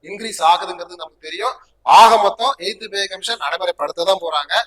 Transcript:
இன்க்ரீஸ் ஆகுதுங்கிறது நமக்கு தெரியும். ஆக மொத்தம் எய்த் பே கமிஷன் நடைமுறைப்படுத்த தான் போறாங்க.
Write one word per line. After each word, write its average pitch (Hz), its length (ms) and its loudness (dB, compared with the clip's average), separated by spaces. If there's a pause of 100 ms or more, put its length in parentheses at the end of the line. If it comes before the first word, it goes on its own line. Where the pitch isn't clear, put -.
இன்க்ரீஸ் 208 300 -12 (120)
ஆகுதுங்கிறது 180 500 -4
நமக்கு - 260 -20
தெரியும். 196 280 -6 (440)
ஆக 226 120 10 (120)
மொத்தம் 233 300 -2 (140)
எய்த் 208 260 -10
பே 196 80 -4 (100)
கமிஷன் 190 320 -10
நடைமுறைப்படுத்த 170 680 -4
தான் 190 140 2
போறாங்க. 151 300 -4 (140)